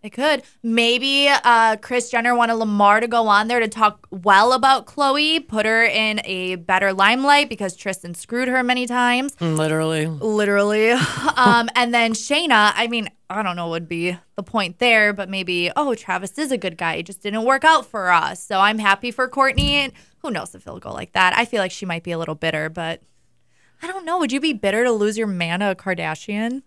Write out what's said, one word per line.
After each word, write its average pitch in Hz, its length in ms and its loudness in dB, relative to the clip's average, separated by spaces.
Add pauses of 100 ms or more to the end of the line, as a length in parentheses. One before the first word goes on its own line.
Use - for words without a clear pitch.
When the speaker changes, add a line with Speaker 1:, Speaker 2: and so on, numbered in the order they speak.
Speaker 1:
It 214 80 -16
could. 277 320 -2 (220)
Maybe, 240 640 2
uh, 226 480 4
Kris 247 340 -4
Jenner 240 240 0
wanted 233 200 2
Lamar 208 440 4
to 233 80 0
go 226 220 0
on 208 180 4
there 240 140 0
to 226 80 0
talk 220 420 0
well 202 420 4
about 254 340 2
Khloe, 294 600 0
put 214 180 -4
her 226 200 2
in 214 400 -2
a 185 320 -6
better 185 360 0
limelight 269 560 4
because 196 280 -8
Tristan 185 380 -10
screwed 247 340 -6
her 254 160 0
many 247 220 -2
times. 247 540 -2
Speaker 2:
Literally. 156 680 0
Speaker 1:
Literally. 208 920 0
<laughs> 254 60 0 (320)
Um, 240 420 4
and 240 180 2
then 226 180 2
Shayna, 240 600 2
I 226 140 -2
mean, 233 200 -4 (220)
I 208 120 -4
don't 180 140 -4
know 170 120 -6
what 165 40 -4 (100)
would 165 60 -16
be 175 280 -4 (200)
the 202 60 -8
point 185 380 -6
there, 220 320 4
but 196 180 -8
maybe, 175 460 -4
"Oh, 285 180 0
Travis 185 440 -6
is 294 140 -4
a 233 60 -2
good 175 180 -8
guy. 165 200 -4
It 165 100 -8
just - 160 -20
didn't 220 220 -4
work 269 200 0
out 320 220 4
for 185 240 -4
us. 165 340 0
So 196 160 -2
I'm 214 180 4
happy 208 320 2
for 254 180 -2
Kourtney." 269 420 0
And 285 220 0 (260)
who 302 120 -8
knows - 240 -8
if - 120 -20
it'll - 120 -14
go 107 140 -12
like - 200 -12
that. 185 240 4
I 240 100 2
feel 226 140 -4
like 185 120 -2
she - 140 -10
might 170 160 -6
be 175 100 -10
a 165 60 -4
little 160 160 -6
bitter, 156 340 -4
but 165 320 -8 (840)
I 330 40 -12
don't 370 180 -12
know. 339 140 -4
Would 277 120 -2
you 269 100 -2
be 302 120 -2
bitter 208 320 0
to 247 80 2
lose 214 240 0
your 220 100 -4
man 175 340 -4
to 202 100 0
a 185 40 -4
Kardashian? 202 920 -6